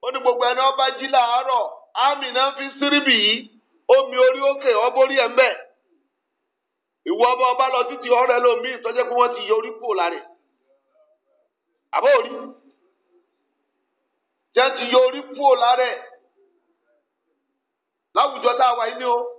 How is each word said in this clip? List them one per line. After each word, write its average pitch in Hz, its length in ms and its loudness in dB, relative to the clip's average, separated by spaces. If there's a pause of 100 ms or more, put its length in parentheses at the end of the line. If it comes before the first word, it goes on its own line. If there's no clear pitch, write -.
Ó - 60 -8
ní 262 120 -6
gbogbo 247 240 0
ẹni 247 160 0
ó 269 140 2
bá 269 160 0
jí 254 180 -10
láàárọ̀, 254 560 2 (280)
aminan 269 600 -2
fi 277 160 -12
sirbihi, 269 640 0 (560)
omi 254 300 4
orí 254 220 4
òkè, 277 320 0
ọ 226 180 2
borí 269 260 2
ẹ̀ 294 120 2
ń 240 80 -8
bẹ̀. 247 180 2 (1500)
Ìwọ 202 180 0
ọba, 247 220 2
ọba 247 220 0
lọ 254 140 -2
títí 247 260 -8
ọ̀rẹ́ 247 320 2
lomi 240 380 0
tó 233 120 -8
jẹ́ 240 140 -2
pé 247 100 -8
wọ́n 240 160 2
ti 240 120 -10
yọ 202 140 -2
orí 220 140 -6
kúrò 226 240 -6
lára 175 220 -2
ẹ̀. - 100 -16 (1700)
Àbó 208 160 0
orí? 254 240 2 (2250)
Jẹ́ 254 140 4
ti 240 160 -8
yọ 247 140 4
orí 262 220 0
kúrò 277 320 2
lára 247 300 2
ẹ̀. 190 140 -6 (2250)
Láwùjọ 247 420 0
tá 247 100 2
a 240 80 2
wà 233 120 -4
yìí 247 120 -8
ni 254 60 -10
o, 240 120 0 (220)